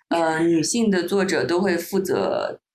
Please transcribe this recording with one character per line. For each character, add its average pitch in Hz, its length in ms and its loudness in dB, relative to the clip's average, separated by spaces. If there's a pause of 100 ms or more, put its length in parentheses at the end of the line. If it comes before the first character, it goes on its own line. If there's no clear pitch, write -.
(100)
呃， 165 300 0
女 165 220 2
性 226 260 0
的 180 140 2
作 190 220 0
者 156 200 0
都 170 160 0
会 185 160 0
负 190 220 -4
责 104 640 -2 (140)